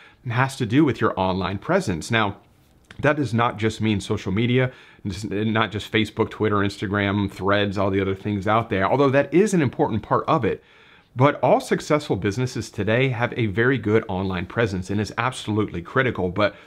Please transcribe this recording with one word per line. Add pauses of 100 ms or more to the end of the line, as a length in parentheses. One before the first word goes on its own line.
(300)
has
to
do
with
your
online
presence.
Now, (600)
that
does
not
just
mean
social
media, (340)
n-,
not
just
Facebook,
Twitter,
Instagram,
Threads,
all
the
other
things
out
there,
although
that
is
an
important
part
of
it. (520)
But
all
successful
businesses
today
have
a
very
good
online
presence
and
is
absolutely
critical.
But (120)